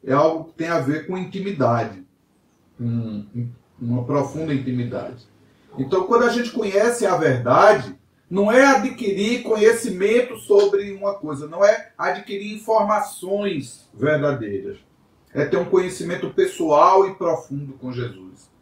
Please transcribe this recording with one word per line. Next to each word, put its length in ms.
É 80
algo 340
que 80
tem 140
a 120
ver 260
com 100
intimidade, 880
um, 720
uma 240
profunda 480
intimidade. 720
Então, 260
quando 200
a 40
gente 220
conhece 560
a 100
verdade, 800
não 220
é 160
adquirir 760
conhecimento 920
sobre 560
uma 220
coisa, 320
não 180
é 320
adquirir 580
informações 1400
verdadeiras. 840
É 120
ter 120
um 80
conhecimento 640
pessoal 760
e 80
profundo 600
com 180
Jesus. 580